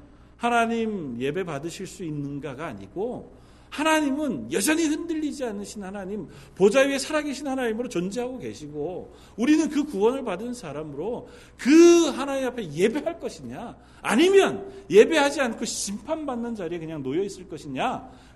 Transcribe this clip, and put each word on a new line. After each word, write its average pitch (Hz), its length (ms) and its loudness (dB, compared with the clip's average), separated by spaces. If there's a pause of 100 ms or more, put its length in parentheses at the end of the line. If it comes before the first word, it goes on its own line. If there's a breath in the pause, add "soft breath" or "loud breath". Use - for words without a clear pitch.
(360 loud breath)
하나님 226 840 0
예배 151 240 -2
받으실 165 420 -8
수 - 160 -14
있는가가 143 600 -8
아니고, 151 760 -10 (300 loud breath)
하나님은 285 840 0
여전히 302 320 0
흔들리지 311 640 -4
않으신 202 400 -8
하나님, 190 420 -8 (280 loud breath)
보좌 214 260 6
위에 277 180 2
살아계신 294 480 -4
하나님으로 247 400 -2
존재하고 233 520 -4
계시고, 147 760 -10 (220 loud breath)
우리는 302 320 4
그 277 160 0
구원을 254 400 0
받은 226 280 -6
사람으로 156 760 -8 (280 loud breath)
그 339 520 10
하나님 269 380 -2
앞에 233 260 -6
예배할 269 480 0
것이냐, 175 560 -12 (240 loud breath)
아니면 330 680 4 (200 loud breath)
예배하지 285 500 6
않고 240 240 -2
심판받는 240 920 -6
자리에 175 240 -6
그냥 160 220 -8
놓여 139 220 -2
있을 190 240 -10
것이냐, 160 640 -6 (240 loud breath)